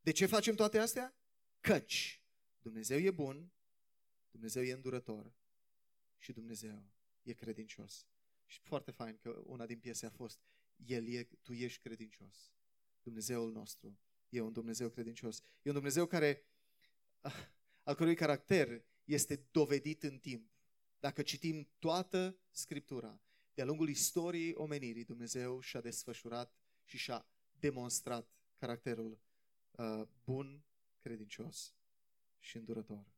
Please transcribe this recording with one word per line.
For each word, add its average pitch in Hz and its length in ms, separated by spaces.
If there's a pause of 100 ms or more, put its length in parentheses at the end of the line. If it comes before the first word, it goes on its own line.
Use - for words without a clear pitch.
De - 100
ce 190 160
facem 214 280
toate 214 240
astea? 247 380 (440)
Căci - 640 (360)
Dumnezeu 110 400
e 190 120
bun, 151 420 (760)
Dumnezeu 113 320
e 127 100
îndurător 127 600 (840)
și - 160
Dumnezeu 110 520 (380)
e 120 100
credincios. 110 720 (400)
Și - 140
foarte - 300
fain 113 260
că - 280
una 120 220
din 117 120
piese 113 280
a 110 40
fost: 113 300 (360)
"El 120 300
e, 123 220 (140)
tu 127 100
ești 120 280
credincios, 110 720 (500)
Dumnezeul 113 500
nostru 107 460 (300)
e 123 120
un 113 120
Dumnezeu 113 360
credincios." 117 540 (200)
E 143 60
un 143 60
Dumnezeu 143 320
care, 156 380 (1400)
al 143 120
cărui 165 200
caracter 147 680 (200)
este 143 460
dovedit 147 520
în 135 160
timp. 120 320 (480)
Dacă - 240
citim 156 460 (100)
toată 185 600 (120)
Scriptura, 117 680 (340)
de-a 131 100
lungul 151 240
istoriei 170 680
omenirii, 131 500
Dumnezeu 123 560
și-a 127 200
desfășurat 117 760 (300)
și - 140
și-a - 280 (260)
demonstrat 123 800 (260)
caracterul, 117 600 (520)
uh, 110 320 (220)
bun, 135 380 (380)
credincios - 760 (640)
și - 180
îndurător. 110 480 (140)